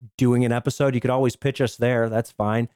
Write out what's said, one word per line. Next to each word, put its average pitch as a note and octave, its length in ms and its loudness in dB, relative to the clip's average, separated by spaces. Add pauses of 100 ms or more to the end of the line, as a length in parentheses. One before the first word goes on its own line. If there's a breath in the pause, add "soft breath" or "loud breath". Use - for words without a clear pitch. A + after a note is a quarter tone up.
(180)
doing B2 260 4
an A#2+ 80 2
episode, B2+ 440 0
you A#2+ 60 -2
could B2+ 100 0
always C3 240 2
pitch C#3 260 -4
us B2 160 -2
there. A#2+ 320 0
That's A2 220 -2
fine. A2 440 -2